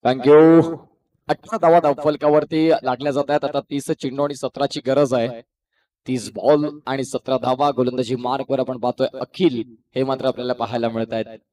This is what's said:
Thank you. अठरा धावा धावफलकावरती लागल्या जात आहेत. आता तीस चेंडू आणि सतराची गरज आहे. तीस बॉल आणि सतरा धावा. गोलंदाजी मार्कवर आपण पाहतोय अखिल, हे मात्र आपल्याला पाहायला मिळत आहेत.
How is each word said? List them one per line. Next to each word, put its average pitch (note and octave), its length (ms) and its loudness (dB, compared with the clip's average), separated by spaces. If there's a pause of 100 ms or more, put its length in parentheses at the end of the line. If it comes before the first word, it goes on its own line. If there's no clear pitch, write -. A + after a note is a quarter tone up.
Thank B2+ 220 -2
you. D#3+ 500 8 (500)
अठरा D3+ 300 -4
धावा E3+ 220 6
धावफलकावरती D3+ 880 0 (140)
लागल्या C3 280 -4
जात C#3+ 180 -2
आहेत. C#3+ 160 0
आता C#3 140 -2
तीस C#3+ 320 -8
चेंडू C#3 320 -4
आणि D3 120 -4
सतराची C#3 520 -6
गरज C3+ 260 2
आहे. A#2 280 -4 (680)
तीस A#2+ 240 -6
बॉल D3 560 0
आणि C3+ 160 -4
सतरा C3 340 -6
धावा. C3 340 -2
गोलंदाजी B2 440 -2
मार्कवर C3 440 -4
आपण B2+ 180 -6
पाहतोय B2 360 -4
अखिल, B2 640 -4 (200)
हे C3 80 -2
मात्र C3 220 -4
आपल्याला B2 280 -4
पाहायला A#2 360 -4
मिळत A2+ 240 -6
आहेत. A2+ 260 -8 (140)